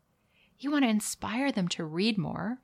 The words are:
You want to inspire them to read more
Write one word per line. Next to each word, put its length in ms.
You 120
want 140
to 60
inspire 600
them 160
to 160
read 320
more 480